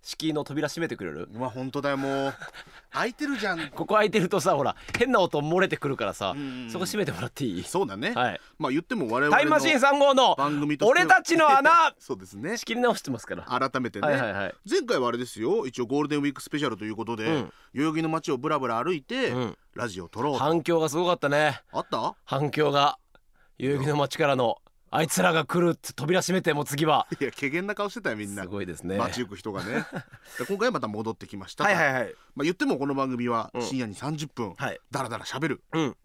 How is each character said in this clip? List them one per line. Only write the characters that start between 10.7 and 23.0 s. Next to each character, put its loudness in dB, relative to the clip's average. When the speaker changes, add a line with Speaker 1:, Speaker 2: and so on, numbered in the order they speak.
Speaker 2:
と 2
し 8
て 6
は 4
Speaker 1:
俺 8
た 6
ち 0
の 6
穴。 6
Speaker 2:
<laughs> -20
そ -8
う -6
で -16
す -18
ね。 -6
Speaker 1:
仕 -10
切 -4
り 0
直 4
し -10
て -6
ま -2
す -16
か -6
ら。 -10
Speaker 2:
改 0
め -2
て -8
ね。 0
Speaker 1:
は 4
い 0
は 0
い -2
は -2
い。 -8
Speaker 2:
前 2
回 0
は 2
あ 0
れ -2
で -4
す -10
よ、 0
一 -6
応 -2
ゴ 0
ー 0
ル -2
デ -2
ン 0
ウ -2
ィ 0
ー -6
ク -14
ス -14
ペ -4
シ 0
ャ 2
ル -4
と -8
い -4
う -6
こ -6
と -4
で、 -2
Speaker 1:
う 2
ん。 -2
Speaker 2:
代 -2
々 0
木 -2
の 0
街 -2
を 0
ブ -4
ラ 0
ブ -2
ラ 0
歩 0
い -4
て、 -2
Speaker 1:
う -2
ん。 -4
Speaker 2:
ラ -6
ジ -10
オ -10
撮 -8
ろ 0
う 0
と。 -2
Speaker 1:
反 2
響 2
が 2
す -2
ご 0
か 4
っ -2
た 0
ね。 2
Speaker 2:
あ -2
っ -6
た？ -4
Speaker 1:
反 -2
響 2
が。 2